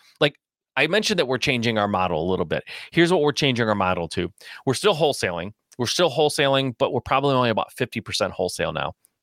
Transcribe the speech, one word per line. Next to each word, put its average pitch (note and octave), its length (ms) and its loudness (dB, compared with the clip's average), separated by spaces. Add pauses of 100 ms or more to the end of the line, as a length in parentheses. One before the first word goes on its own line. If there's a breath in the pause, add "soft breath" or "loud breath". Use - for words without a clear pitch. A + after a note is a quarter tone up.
(200 soft breath)
like, D3 200 0 (400)
I C#3+ 60 4
mentioned G#3 320 0
that D#3 80 2
we're B2+ 140 -2
changing A#2 400 0
our G#2 80 2
model F2+ 360 0
a F2+ 60 0
little F2+ 160 0
bit. D2+ 180 -4 (280 loud breath)
Here's E3+ 200 4
what F3+ 100 2
we're D3 100 2
changing B2 360 0
our G#2+ 60 2
model F#2 360 0
to. F2 220 -4 (360 loud breath)
We're C3 80 0
still G3+ 180 2
wholesaling. G2+ 600 -2 (260)
We're A#2+ 80 -2
still E3+ 240 2
wholesaling, C3+ 680 2
but B2 160 0
we're A#2+ 80 -2
probably C#3 320 0
only B2 160 2
about G2+ 240 -2
fifty - 260 -6
percent F#2+ 340 -4
wholesale F2 400 -4
now. D2+ 200 -6 (300)